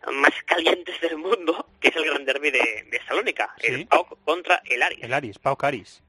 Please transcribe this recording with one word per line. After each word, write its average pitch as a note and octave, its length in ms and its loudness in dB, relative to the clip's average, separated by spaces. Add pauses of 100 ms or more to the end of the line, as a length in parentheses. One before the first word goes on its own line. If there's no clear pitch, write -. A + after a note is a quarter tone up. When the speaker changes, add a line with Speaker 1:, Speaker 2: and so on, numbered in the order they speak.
(120)
Speaker 1:
más - 220 4 (100)
calientes F3 560 0
del E3 160 -2
mundo, E3+ 540 -2 (100)
que - 80 4
es - 80 4
el D#3+ 80 -2
gran C#3+ 220 -2
derbi C#3 260 0
de, A#2+ 400 0
de A#2 160 -6
Salónica, E3+ 520 -2
el A#2+ 180 0
Speaker 2:
Sí. E3+ 80 -8
Speaker 1:
paok - 400 2
contra F3 400 2
el B2 180 0
Aris. E3+ 180 -2
Speaker 2:
El A#2+ 120 -4
Aris, C3 260 -2
paok C#3 240 0
Aris. C3+ 460 -4